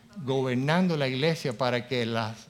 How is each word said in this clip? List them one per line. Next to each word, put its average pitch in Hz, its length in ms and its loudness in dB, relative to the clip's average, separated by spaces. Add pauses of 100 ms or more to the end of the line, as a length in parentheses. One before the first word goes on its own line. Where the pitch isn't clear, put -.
(240)
gobernando 135 720 2
la 143 140 0
iglesia 135 480 0
para 123 320 0
que 123 160 0
las, 113 460 -4